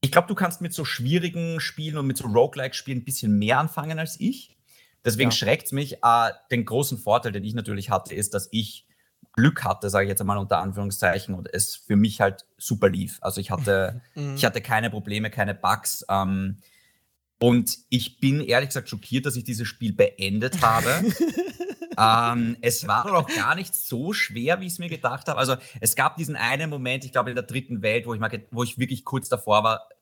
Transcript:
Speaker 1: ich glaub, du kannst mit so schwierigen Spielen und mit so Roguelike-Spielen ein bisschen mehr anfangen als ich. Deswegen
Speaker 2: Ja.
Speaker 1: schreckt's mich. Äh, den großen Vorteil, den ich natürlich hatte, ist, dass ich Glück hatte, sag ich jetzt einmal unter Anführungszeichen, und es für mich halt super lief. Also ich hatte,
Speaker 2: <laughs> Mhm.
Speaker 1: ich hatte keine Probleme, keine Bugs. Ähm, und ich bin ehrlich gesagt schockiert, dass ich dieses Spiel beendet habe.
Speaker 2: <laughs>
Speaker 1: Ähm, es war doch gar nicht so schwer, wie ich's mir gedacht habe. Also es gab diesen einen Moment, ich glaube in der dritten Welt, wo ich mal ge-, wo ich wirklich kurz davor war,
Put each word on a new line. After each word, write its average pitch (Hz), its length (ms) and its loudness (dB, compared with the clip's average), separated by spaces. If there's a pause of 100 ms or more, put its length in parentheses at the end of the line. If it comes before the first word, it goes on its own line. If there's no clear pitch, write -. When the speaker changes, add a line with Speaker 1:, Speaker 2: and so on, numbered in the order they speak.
Speaker 1:
ich - 120 0
glaub, 175 160 6
du 208 60 -2
kannst 175 260 -2
mit 175 120 -6
so 156 120 -6
schwierigen 165 760 -2
Spielen 156 380 -6
und 143 80 -2
mit 131 100 0
so - 120 -6
Roguelike-Spielen 131 720 0
ein 117 40 -14
bisschen 107 340 2
mehr 110 200 4
anfangen 160 400 -2
als 160 220 -6
ich. - 360 -4 (480)
Deswegen 120 260 2
Speaker 2:
Ja. 110 60 0
Speaker 1:
schreckt's - 360 0
mich. 139 320 -4
Äh, 117 260 6 (200)
den 120 140 0
großen 120 340 -2
Vorteil, 113 340 0
den 98 120 -6
ich 107 100 -6
natürlich 104 360 -6
hatte, 95 240 -2
ist, 101 200 -4
dass 101 180 -2
ich 110 340 -4 (460)
Glück 143 320 4
hatte, 98 260 -2
sag 98 120 4
ich 98 60 2
jetzt 98 120 -2
einmal 101 180 0
unter 98 200 0
Anführungszeichen, 95 760 -2
und - 180 -10
es - 240 -2
für - 200 -2
mich 107 240 4
halt 98 260 2 (100)
super - 320 2
lief. - 320 -2
Also 98 200 -4
ich 95 100 -6
hatte, 98 580 0
Speaker 2:
<laughs> - 60 -20
Mhm. 143 220 -6
Speaker 1:
ich 139 80 2
hatte 117 160 2
keine 113 300 0
Probleme, 107 400 -4
keine 101 240 0
Bugs. - 540 -2
Ähm, 95 500 0 (840)
und 240 380 4 (100)
ich - 300 -2
bin 139 220 2
ehrlich 135 300 2
gesagt 131 180 -6
schockiert, 127 380 -4
dass 135 100 -2
ich 120 80 -6
dieses 113 240 -6
Spiel 110 240 -4
beendet 107 680 0
habe. 117 460 4
Speaker 2:
<laughs> 208 40 2 (880)
Speaker 1:
Ähm, 117 600 4
es 120 260 0
war 123 220 2
doch 175 260 2
gar 131 220 0
nicht 180 180 -10
so 139 380 -4
schwer, 143 480 0
wie 185 60 -8
ich's 175 120 -8
mir 175 100 -8
gedacht 139 380 -4
habe. 156 100 -2
Also 127 200 2 (240)
es 113 160 0
gab 139 200 2
diesen 151 200 -6
einen 139 340 -2
Moment, 135 340 -4
ich 131 60 -12
glaube 127 200 0
in 120 40 -6
der 123 80 -2
dritten 120 400 -6
Welt, 113 240 0
wo 117 80 -4
ich 110 60 -6
mal 113 80 -2
ge-, 107 240 -10
wo 117 100 -2
ich 120 160 -6
wirklich 127 260 -4
kurz 131 240 -4
davor 107 360 4
war, 110 240 0 (140)